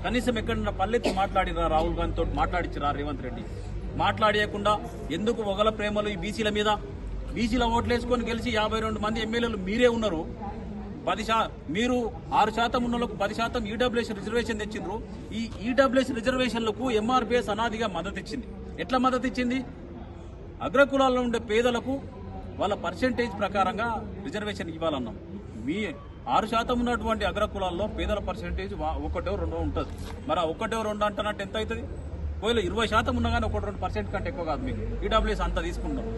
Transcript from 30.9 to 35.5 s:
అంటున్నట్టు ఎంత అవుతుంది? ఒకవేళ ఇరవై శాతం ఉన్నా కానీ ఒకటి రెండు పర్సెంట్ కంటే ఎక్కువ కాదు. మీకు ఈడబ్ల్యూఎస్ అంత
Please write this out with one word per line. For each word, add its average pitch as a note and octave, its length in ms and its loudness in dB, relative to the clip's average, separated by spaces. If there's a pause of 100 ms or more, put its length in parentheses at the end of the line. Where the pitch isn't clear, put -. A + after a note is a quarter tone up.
అంటున్నట్టు G#3 360 -2
ఎంత G3 160 -4
అవుతుంది? A3+ 220 -4 (560)
ఒకవేళ A#3 280 4
ఇరవై G#3 240 2
శాతం B3 280 4
ఉన్నా A#3 160 4
కానీ A#3 140 2
ఒకటి G#3 200 0
రెండు G3 160 -6
పర్సెంట్ G3+ 280 -2
కంటే F3+ 180 -2
ఎక్కువ E3+ 180 -4
కాదు. C3+ 180 0
మీకు A2+ 140 -2 (240)
ఈడబ్ల్యూఎస్ G#3 420 4
అంత F3 200 0